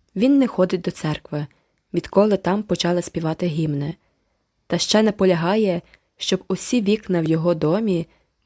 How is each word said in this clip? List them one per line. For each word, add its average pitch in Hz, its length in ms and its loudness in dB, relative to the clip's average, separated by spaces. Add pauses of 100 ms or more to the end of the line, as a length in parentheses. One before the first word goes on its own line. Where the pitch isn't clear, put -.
(160)
Він 269 220 4
не 269 80 4
ходить 185 340 0
до 175 100 -4
церкви, 151 560 -6 (480)
відколи 196 420 2
там 196 260 -2
почали 175 400 -2
співати 165 440 -4
гімни, 151 480 -4 (720)
та 180 120 -2
ще - 240 2
наполягає, 190 800 2 (340)
щоб - 320 -4
усі 233 320 0
вікна 190 400 0
в 160 40 0
його 160 300 0
домі 165 520 0 (400)